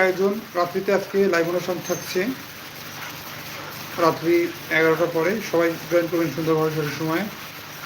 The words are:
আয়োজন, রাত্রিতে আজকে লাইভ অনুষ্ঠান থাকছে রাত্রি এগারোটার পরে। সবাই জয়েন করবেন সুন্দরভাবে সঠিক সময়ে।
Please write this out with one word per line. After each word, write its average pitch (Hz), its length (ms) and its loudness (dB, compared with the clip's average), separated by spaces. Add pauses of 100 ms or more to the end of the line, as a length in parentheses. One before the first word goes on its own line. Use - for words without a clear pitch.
আয়োজন, 185 320 4 (260)
রাত্রিতে 185 400 0
আজকে - 200 -4 (160)
লাইভ 165 180 4
অনুষ্ঠান 175 260 -2 (100)
থাকছে 175 320 -2 (1800)
রাত্রি 160 300 4 (440)
এগারোটার 160 380 4
পরে। 165 140 2 (200)
সবাই 170 180 4 (220)
জয়েন 170 200 4
করবেন 170 240 2
সুন্দরভাবে 156 420 2
সঠিক 147 240 -2
সময়ে। 160 240 0 (600)